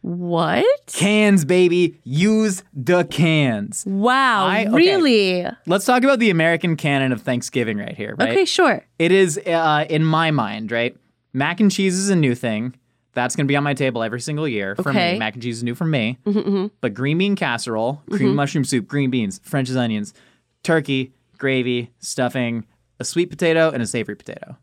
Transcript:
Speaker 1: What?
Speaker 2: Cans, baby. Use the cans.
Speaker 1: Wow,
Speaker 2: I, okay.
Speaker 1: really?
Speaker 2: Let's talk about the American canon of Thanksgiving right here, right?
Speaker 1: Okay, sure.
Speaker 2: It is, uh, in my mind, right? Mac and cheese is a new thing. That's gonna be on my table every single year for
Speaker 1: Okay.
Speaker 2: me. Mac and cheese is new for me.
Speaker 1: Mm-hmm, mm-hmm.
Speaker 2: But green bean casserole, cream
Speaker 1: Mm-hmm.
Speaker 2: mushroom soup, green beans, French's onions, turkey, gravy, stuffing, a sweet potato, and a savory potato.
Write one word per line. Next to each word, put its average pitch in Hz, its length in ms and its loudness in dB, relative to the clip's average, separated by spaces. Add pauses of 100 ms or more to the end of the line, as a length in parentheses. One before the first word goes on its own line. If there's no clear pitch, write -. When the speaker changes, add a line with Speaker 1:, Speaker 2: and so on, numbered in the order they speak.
Speaker 1:
What? 175 640 -2 (220)
Speaker 2:
Cans, 202 580 4
baby. 175 580 4
Use 202 580 0 (120)
the 170 320 2
cans. 147 800 0
Speaker 1:
Wow, 220 600 2
Speaker 2:
I, 208 180 0
okay. 214 100 0
Speaker 1:
really? 254 720 4 (180)
Speaker 2:
Let's 294 200 0
talk 247 180 2
about 269 160 4
the 226 100 4
American 165 460 2
canon 135 380 0
of 110 80 -6
Thanksgiving 120 560 -2
right - 180 -10
here, 107 240 -8
right? 254 120 0
Speaker 1:
Okay, 392 140 2
sure. 285 400 0 (140)
Speaker 2:
It 170 140 4
is, 185 240 4
uh, 160 520 0
in 156 140 2
my 160 260 2
mind, 110 440 -2
right? 117 220 -2 (360)
Mac 156 300 -2
and 202 100 4
cheese 190 260 0
is 196 120 -2
a 190 80 2
new 135 180 2
thing. 117 400 -6 (380)
That's 123 220 -2
gonna 147 120 -2
be 143 80 0
on 143 80 0
my 143 120 0
table 127 280 -2
every 113 160 -6
single 151 280 -6
year 101 280 -4
for 185 140 -4
Speaker 1:
Okay. 175 240 0
Speaker 2:
me. 208 60 -4
Mac 110 160 -4
and 120 60 -14
cheese 117 160 -6
is 117 60 -8
new 120 100 -4
for 165 120 -4
me. 127 400 0
Speaker 1:
Mm-hmm, 208 140 0
mm-hmm. 196 260 -2 (160)
Speaker 2:
But 110 120 -4
green 139 240 -2
bean 196 200 0
casserole, 120 720 -4
cream 170 200 0
Speaker 1:
Mm-hmm. 131 60 2
Speaker 2:
mushroom 143 300 -2
soup, 120 220 -2
green 143 220 -2
beans, 110 340 -2
French's 131 340 -4
onions, 110 360 -4 (500)
turkey, 143 500 -2 (240)
gravy, 127 640 -2
stuffing, 120 680 -4 (340)
a - 60 -8
sweet 180 240 -2
potato, 165 420 2
and 127 100 -4
a 110 60 -4
savory 107 280 -4
potato. - 480 -16